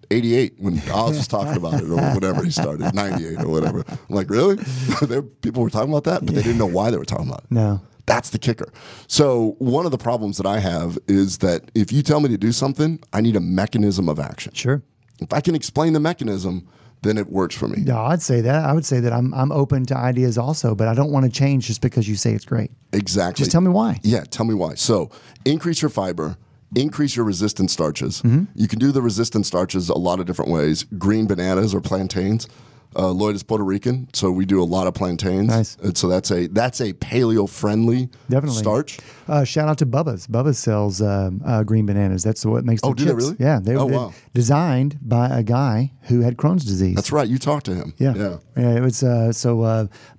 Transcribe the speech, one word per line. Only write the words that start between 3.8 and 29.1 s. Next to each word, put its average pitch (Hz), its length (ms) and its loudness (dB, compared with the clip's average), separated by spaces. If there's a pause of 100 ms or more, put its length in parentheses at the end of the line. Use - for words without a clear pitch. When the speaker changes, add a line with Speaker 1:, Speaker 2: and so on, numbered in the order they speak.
Speaker 1:
I'm - 260 -10
like, 95 160 -2
"Really?" 175 260 2
<laughs> 131 460 -4
There, 135 200 -2
people 120 400 -6
were 113 80 0
talking 117 200 -2
about 151 140 0
that, 175 220 0
but - 80 -2
they 127 80 0
didn't 117 160 0
know 110 80 2
why 92 240 0
they 98 80 0
were 71 80 -6
talking - 200 -4
about 64 180 -8
it. - 60 -20
Speaker 2:
No. 104 300 2 (260)
Speaker 1:
That's - 240 0
the 110 80 -4
kicker. - 320 -2 (360)
So 120 520 4
one 135 280 2
of 151 60 0
the 131 60 -2
problems 107 380 -2
that 92 100 -4
I 104 140 0
have 85 380 -2 (100)
is 98 300 4
that 90 360 0
if 104 180 2
you 143 100 4
tell 151 180 2
me 143 80 2
to 110 100 0
do 110 140 2
something, 147 480 0 (120)
I 107 80 0
need 113 160 4
a 92 40 2
mechanism 92 680 0
of 73 120 -2
action. - 340 -10
Speaker 2:
Sure. 131 280 -2 (380)
Speaker 1:
If - 120 -6
I 147 80 2
can 165 160 0
explain 160 380 0
the 156 60 2
mechanism, 98 680 -4 (340)
then 107 160 2
it 101 120 -4
works 92 240 0
for - 140 -4
me. - 160 -4
Speaker 2:
Yeah, 123 180 0
I'd 160 200 0
say 120 180 2
that. 139 240 2
I 139 80 2
would 156 120 2
say 131 160 0
that 117 120 2
I'm, 123 220 0
I'm 135 180 0
open 139 340 2
to 131 100 -2
ideas 123 420 0
also, 123 360 0
but 110 140 0
I 113 60 2
don't 143 180 2
wanna 135 160 2
change 135 380 2
just 110 140 -4
because 117 280 0
you 104 80 -2
say 113 160 0
it's 107 120 -4
great. - 260 -4 (220)
Speaker 1:
Exactly. 92 500 0
Speaker 2:
Just 151 100 2
tell 165 80 4
me 185 100 4
why. 202 320 0
Speaker 1:
Yeah, 107 220 2
tell - 220 -4
me 110 80 0
why. 87 200 -2
So - 360 0 (340)
increase 156 380 0
your 151 80 0
fiber, 87 460 -4 (380)
increase 143 400 0
your 120 100 0
resistant 98 460 0
starches. - 520 -4
Speaker 2:
Mm-hmm. 143 220 4 (100)
Speaker 1:
You 107 140 0
can 107 100 -6
do 135 120 2
the 135 120 0
resistant 110 440 0